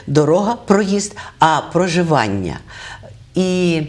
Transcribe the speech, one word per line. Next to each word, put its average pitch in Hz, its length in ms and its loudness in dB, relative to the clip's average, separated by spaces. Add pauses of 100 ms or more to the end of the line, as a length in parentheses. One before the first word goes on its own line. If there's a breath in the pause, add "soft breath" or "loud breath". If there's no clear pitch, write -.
дорога, 156 480 2
проїзд, 202 600 0 (240 loud breath)
а 156 220 4 (120)
проживання 135 840 0 (760 loud breath)
і 180 540 0